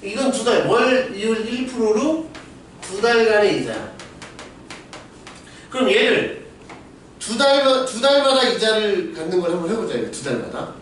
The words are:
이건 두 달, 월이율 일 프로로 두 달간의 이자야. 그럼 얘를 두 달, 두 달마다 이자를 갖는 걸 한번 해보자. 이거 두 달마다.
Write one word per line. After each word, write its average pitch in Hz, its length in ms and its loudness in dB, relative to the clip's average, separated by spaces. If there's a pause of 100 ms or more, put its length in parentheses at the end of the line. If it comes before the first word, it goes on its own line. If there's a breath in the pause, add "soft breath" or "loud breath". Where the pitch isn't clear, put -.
이건 247 300 -2
두 - 120 -2
달, 226 240 2
월이율 226 800 0
일 247 200 -4
프로로 233 600 0 (540)
두 196 200 -8
달간의 220 600 4
이자야. - 320 -8 (1800 loud breath)
그럼 254 200 0
얘를 - 560 2 (760)
두 226 180 -6
달, 277 260 4 (220)
두 220 160 -8
달마다 269 480 4
이자를 214 640 0
갖는 170 260 -2
걸 170 120 -2
한번 175 200 -2
해보자. 202 240 -4
이거 107 160 -4
두 - 120 -12
달마다. 127 580 -6